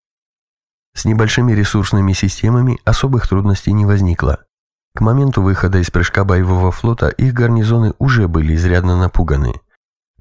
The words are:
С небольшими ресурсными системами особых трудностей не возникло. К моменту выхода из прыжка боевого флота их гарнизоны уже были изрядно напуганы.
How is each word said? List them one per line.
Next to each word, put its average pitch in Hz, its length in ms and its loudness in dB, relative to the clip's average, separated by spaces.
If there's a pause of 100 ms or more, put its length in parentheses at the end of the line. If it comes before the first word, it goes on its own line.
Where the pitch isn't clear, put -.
(960)
С - 100 -6
небольшими 110 480 0
ресурсными 101 600 0
системами 117 720 0
особых 120 420 0
трудностей 98 440 0
не 104 140 2
возникло. 98 600 0 (500)
К - 60 -2
моменту 120 420 2
выхода 95 340 0
из 87 140 -2
прыжка 90 320 0
боевого 92 480 0
флота 117 380 -2
их 127 240 -2
гарнизоны 117 640 0
уже 120 280 0
были 80 280 0
изрядно 90 400 0
напуганы. 78 640 0 (600)